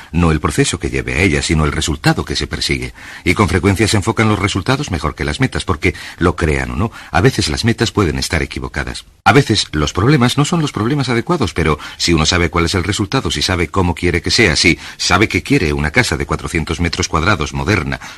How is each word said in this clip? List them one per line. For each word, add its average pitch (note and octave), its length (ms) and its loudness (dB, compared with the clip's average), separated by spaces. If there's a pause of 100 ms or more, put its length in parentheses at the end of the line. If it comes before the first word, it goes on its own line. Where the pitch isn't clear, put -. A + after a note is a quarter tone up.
(120)
No E2+ 200 4
el D#2 80 2
proceso - 400 0
que C#2 100 -4
lleve B1 240 -4
a C2+ 80 0
ella, D2 220 2
sino D#2 200 2
el D2 80 2
resultado D#2 540 -2
que C#2+ 100 -6
se C#2+ 120 -4
persigue. B1+ 440 -4 (320)
Y F2+ 120 2
con G#2+ 140 2
frecuencia G2 380 2
se A2 100 2
enfocan A2 320 0
los G#2+ 100 0
resultados A#2+ 500 -2
mejor D#2 240 -4
que - 120 -6
las D2+ 140 -4
metas, B2+ 240 -2
porque F2+ 300 -2 (240)
lo E2+ 180 2
crean C#2 360 0
o A#1+ 40 -6
no, G2 160 -2 (200)
a E2+ 100 2
veces A2 280 2
las D2 160 -2
metas A#2 260 0
pueden D#2+ 260 0
estar C#2 240 -2
equivocadas. C2+ 640 -8 (200)
A G2 60 6
veces A#2 400 4
los D2+ 220 -2
problemas B2 420 2
no C#3+ 80 2
son E3+ 160 0
los D3 120 -2
problemas B2 380 -2
adecuados, B2 440 0
pero D2+ 240 2 (200)
si - 160 0
uno D#2 120 4
sabe E2+ 240 2
cuál E2+ 160 0
es E2+ 80 -2
el F#2 100 0
resultado, G2+ 460 -2
si D2+ 140 -4
sabe F2 240 0
cómo F2+ 260 0
quiere E2 300 -2
que - 80 -2
sea, F#2 240 4
si - 240 2 (180)
sabe F#2 300 2
que F2+ 160 0
quiere F2 280 2
una D2 200 -2
casa - 260 0
de C#2+ 80 -2
cuatrocientos D#2 540 -4
metros E2+ 280 -2
cuadrados, D#2 460 0
moderna, C#2 460 -2 (180)